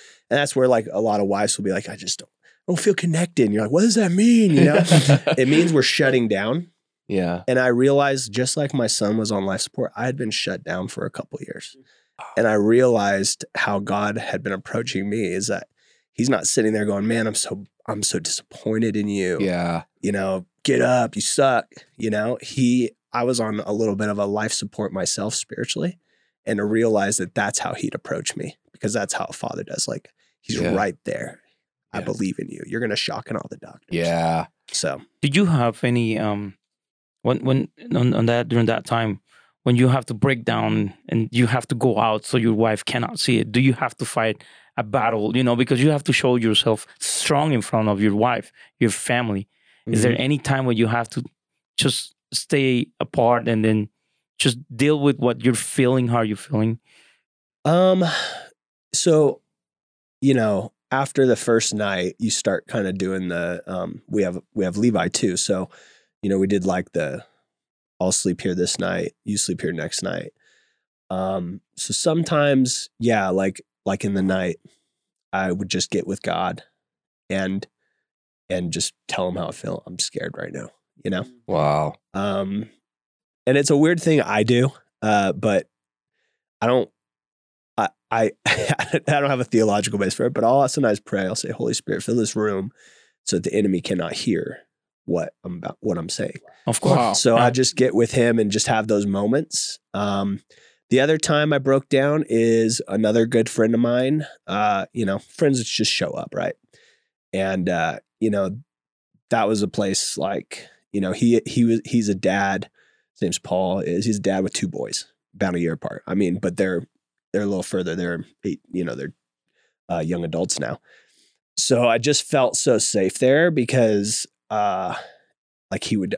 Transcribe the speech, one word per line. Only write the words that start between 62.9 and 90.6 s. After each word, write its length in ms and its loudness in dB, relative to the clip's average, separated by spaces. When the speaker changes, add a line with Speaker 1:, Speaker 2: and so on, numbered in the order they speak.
Speaker 1:
doing 360 -4
the, 380 -4
um, 420 -8
we 140 0
have, 160 -4
we 100 -2
have 120 -4
Levi 320 2
too. 280 -2
So, 340 -2
you 60 -4
know, 100 2
we 80 2
did, 180 0
like, 280 -2
the, 320 -4
"I'll 140 0
sleep 300 -2
here 120 -2
this 240 -2
night, 360 -4
you 140 -4
sleep 220 -2
here 120 -4
next 300 -6
night." 300 -6
Um, 500 -4
so 160 -8
sometimes, 960 2
yeah, 320 2
like, 300 0
like, 200 -2
in 100 -2
the 80 0
night, 360 0
I 200 -2
would 160 -6
just 220 -4
get 160 -2
with 160 -6
God 400 -4
and, 380 -4
and 220 -4
just 220 -4
tell 200 -4
him 80 -6
how 120 -6
I 40 -8
feel. 340 -10
"I'm 120 -16
scared 380 -6
right 160 -10
now," 160 -12
you 80 -4
know? 140 -4
Speaker 2:
Wow. 480 0
Speaker 1:
Um, 560 -4
and 120 4
it's 120 2
a 60 4
weird 240 4
thing 200 4
I 220 2
do, 280 4
uh, 320 2
but 360 0
I 60 0
don't, 240 2
I, 120 2
I, 280 2
<laughs> 80 -6
I 600 -2
don't 240 2
have 100 0
a 40 -2
theological 540 2
base 160 -2
for 120 -2
it, 80 -2
but 100 0
I'll 240 4